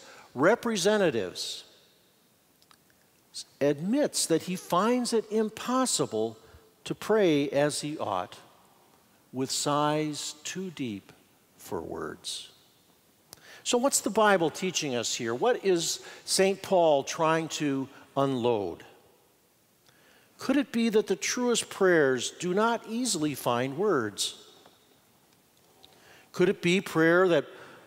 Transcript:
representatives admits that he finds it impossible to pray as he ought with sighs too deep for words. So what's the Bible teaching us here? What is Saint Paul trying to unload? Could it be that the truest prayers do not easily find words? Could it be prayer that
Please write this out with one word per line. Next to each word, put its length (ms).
representatives 1300
admits 680
that 160
he 140
finds 560
it 180
impossible 1080
to 100
pray 540
as 320
he 160
ought 400
with 180
sighs 840
too 280
deep 420
for 240
words. 720
So 160
what's 240
the 80
Bible 400
teaching 440
us 200
here? 200
What 300
is 360
Saint 340
Paul 420
trying 460
to 400
unload? 680
Could 220
it 140
be 180
that 160
the 100
truest 540
prayers 640
do 200
not 340
easily 480
find 440
words? 560
Could 180
it 100
be 220
prayer 460
that 180